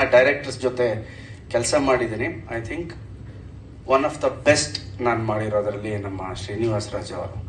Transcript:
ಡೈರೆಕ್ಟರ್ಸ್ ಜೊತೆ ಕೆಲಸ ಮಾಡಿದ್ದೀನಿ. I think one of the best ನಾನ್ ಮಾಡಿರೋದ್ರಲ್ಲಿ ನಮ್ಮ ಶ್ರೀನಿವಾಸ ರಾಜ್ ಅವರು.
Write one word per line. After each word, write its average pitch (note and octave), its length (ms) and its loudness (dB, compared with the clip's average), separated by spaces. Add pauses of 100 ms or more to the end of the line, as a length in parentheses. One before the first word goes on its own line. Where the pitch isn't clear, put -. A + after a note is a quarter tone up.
(100)
ಡೈರೆಕ್ಟರ್ಸ್ C3 500 6
ಜೊತೆ A#2+ 540 0 (360)
ಕೆಲಸ A#2+ 240 2
ಮಾಡಿದ್ದೀನಿ. A#2+ 520 2
I A2+ 400 -6
think E3 260 -6 (960)
one C3+ 140 6
of D3 120 0
the - 300 -2
best - 580 2
ನಾನ್ A2+ 220 2
ಮಾಡಿರೋದ್ರಲ್ಲಿ G#2 720 0
ನಮ್ಮ F#2+ 360 -6
ಶ್ರೀನಿವಾಸ G#2+ 600 -2
ರಾಜ್ - 180 -8
ಅವರು. F2+ 360 -6